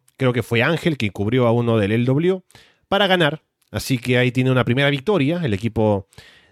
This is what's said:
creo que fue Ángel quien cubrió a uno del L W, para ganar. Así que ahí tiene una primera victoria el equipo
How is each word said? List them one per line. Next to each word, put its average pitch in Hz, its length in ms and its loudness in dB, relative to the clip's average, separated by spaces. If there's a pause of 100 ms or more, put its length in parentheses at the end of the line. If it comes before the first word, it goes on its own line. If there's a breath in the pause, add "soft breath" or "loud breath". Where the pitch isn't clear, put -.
(160)
creo 127 160 0
que 123 100 -2
fue 117 200 0
Ángel 156 340 0
quien 104 160 -2
cubrió 120 340 0
a 113 60 2
uno 117 260 2
del 101 140 0
L 120 140 0
W, 170 360 0 (460 soft breath)
para 202 180 0
ganar. 170 360 0 (280)
Así 117 280 -4
que 123 200 -2
ahí 127 140 2
tiene 127 180 0
una 127 140 2
primera 139 260 0
victoria 156 540 0
el 117 80 -2
equipo 107 560 -2 (440 loud breath)